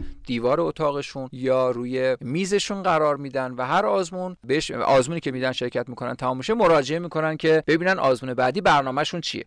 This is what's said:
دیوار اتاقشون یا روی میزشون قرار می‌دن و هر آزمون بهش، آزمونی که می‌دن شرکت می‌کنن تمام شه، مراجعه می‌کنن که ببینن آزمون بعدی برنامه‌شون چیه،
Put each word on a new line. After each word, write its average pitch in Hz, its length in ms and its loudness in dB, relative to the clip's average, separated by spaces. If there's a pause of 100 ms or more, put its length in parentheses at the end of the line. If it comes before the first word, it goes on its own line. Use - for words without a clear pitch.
(260)
دیوار 123 360 2
اتاقشون 143 680 -4
یا 127 400 2
روی 123 500 -2
میزشون 190 600 -2
قرار 156 340 2
می‌دن 131 340 -4
و 127 140 -6
هر 175 200 2
آزمون 185 580 -2
بهش، 135 280 -2
آزمونی 131 480 2
که 143 120 -6
می‌دن 127 200 -2
شرکت 123 380 -4
می‌کنن 123 260 -8
تمام 127 260 -4
شه، 208 120 -2
مراجعه 165 460 4
می‌کنن 160 380 -4
که 156 300 4
ببینن 180 320 2
آزمون 131 340 0
بعدی 127 280 0
برنامه‌شون 147 600 2
چیه، - 260 -8